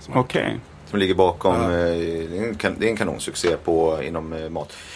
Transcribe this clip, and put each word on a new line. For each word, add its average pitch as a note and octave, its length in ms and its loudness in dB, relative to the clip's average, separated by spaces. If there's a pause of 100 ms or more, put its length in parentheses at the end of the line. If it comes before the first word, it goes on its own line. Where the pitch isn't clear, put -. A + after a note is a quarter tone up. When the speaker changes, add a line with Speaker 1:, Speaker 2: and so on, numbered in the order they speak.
Speaker 1:
som - 120 -12
har C3 80 6
Speaker 2:
Okej. - 380 -2 (300)
Speaker 3:
Som G2+ 100 0
ligger F#2 140 4
bakom, F2+ 420 4
Speaker 1:
Ja. F2 160 0
Speaker 3:
eh, E2+ 260 2
det E2 400 -4
är A2 100 -2
en G#2+ 80 -6
kan-, F#2+ 240 -2
det G#2 60 0
är A2+ 40 4
en G#2+ 80 -2
kanonsuccé E2+ 600 -2
på, D#2+ 460 2
inom, D#2+ 300 -6
eh, D#2+ 160 -8
mat. D#2+ 240 -8 (220)